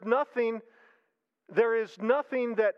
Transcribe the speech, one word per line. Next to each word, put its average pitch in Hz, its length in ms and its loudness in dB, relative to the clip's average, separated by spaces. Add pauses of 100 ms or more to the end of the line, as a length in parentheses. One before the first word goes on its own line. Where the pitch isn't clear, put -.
nothing, 233 560 -2 (880)
there 226 260 2
is 220 240 -4
nothing 240 560 -2
that 208 220 2